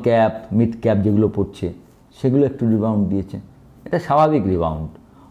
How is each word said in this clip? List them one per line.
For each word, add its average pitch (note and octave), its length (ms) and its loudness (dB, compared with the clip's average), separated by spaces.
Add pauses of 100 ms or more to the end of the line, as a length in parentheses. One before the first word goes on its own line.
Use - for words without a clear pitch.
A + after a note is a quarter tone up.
ক্যাপ, A2+ 300 2 (200)
মিড A#2 300 0
ক্যাপ G#2+ 160 2
যেগুলো G#2 360 2
পড়ছে, F#2+ 380 -4 (500)
সেগুলো C#3 240 2
একটু B2+ 220 -2
রিবাউন্ড G#2+ 400 0
দিয়েছে। G2 320 -6 (440)
এটা - 140 -4
স্বাভাবিক D3+ 480 2
রিবাউন্ড D#2+ 420 -2 (420)